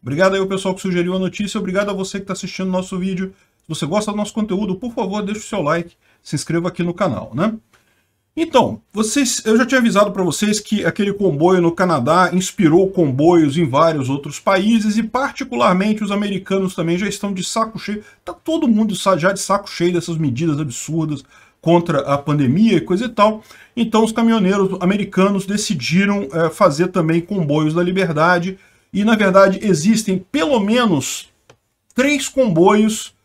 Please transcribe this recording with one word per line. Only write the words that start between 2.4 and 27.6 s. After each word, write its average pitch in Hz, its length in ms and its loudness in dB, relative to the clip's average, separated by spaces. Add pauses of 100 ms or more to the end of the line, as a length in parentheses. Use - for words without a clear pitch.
o 185 60 -2
nosso 185 260 -4
vídeo. 190 340 -4 (260)
Se - 100 -20
você 156 180 -6
gosta 208 240 -2
do 208 60 -6
nosso 208 180 -6
conteúdo, 202 400 -2
por 233 180 -8
favor, 208 300 -4
deixe 208 200 -6
o - 20 -16
seu 196 180 -4
like, 165 320 -2 (260)
se - 140 -10
inscreva 170 320 -2
aqui 175 160 -4
no 170 100 -2
canal, 127 400 -4
né? 196 220 -2 (840)
Então, 311 440 0 (120)
vocês, 220 520 -2
eu 220 120 2
já 240 100 4
tinha 262 140 2
avisado 208 320 2
pra 190 100 -4
vocês 208 380 0
que 196 240 -4
aquele 196 280 -2
comboio 180 480 2
no 165 120 2
Canadá 170 600 2
inspirou 185 560 2
comboios 156 680 4
em 165 100 2
vários 143 400 2
outros 143 300 -6
países 208 580 2
e 240 60 0
particularmente 226 1040 -2
os 196 80 -4
americanos 196 640 -4
também 170 220 -2
já 202 120 -4
estão 196 260 -6
de 185 80 -8
saco 220 340 -4
cheio. 208 280 -10 (200)
Tá - 80 -12
todo 320 360 -2
mundo 208 260 2
sa-, 185 240 0
já 180 140 2
de 190 80 -6
saco 196 280 -2
cheio 175 240 -2
dessas 170 240 -4
medidas 151 440 -2
absurdas 156 640 -6 (360)
contra 170 420 2
a 143 140 0
pandemia 151 600 2
e 156 40 4
coisa 190 260 -2
e - 20 -4
tal. 214 340 0 (340)
Então 226 280 2
os 220 80 -2
caminhoneiros 202 680 2
americanos 190 640 0
decidiram, 196 880 -2
eh, 160 180 0
fazer 170 380 2
também 165 320 0
comboios 156 540 -2